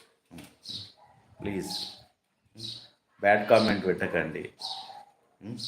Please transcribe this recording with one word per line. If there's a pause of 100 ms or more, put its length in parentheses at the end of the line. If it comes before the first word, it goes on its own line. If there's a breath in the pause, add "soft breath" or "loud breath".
(1400)
ప్లీజ్. (1500)
బ్యాడ్
కామెంట్
పెట్టకండి, (920)
ఉం? (100)